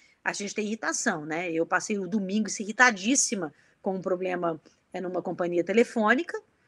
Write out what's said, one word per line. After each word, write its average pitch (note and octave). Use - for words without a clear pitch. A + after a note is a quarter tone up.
a F#3
gente G3+
tem G#3+
irritação, A3
né? E3
Eu E3
passei F#3
o F#3+
domingo G3
irritadíssima G#3
com F#3+
um F#3
problema, F3+
é, F#3
numa F3+
companhia F3
telefônica, A#3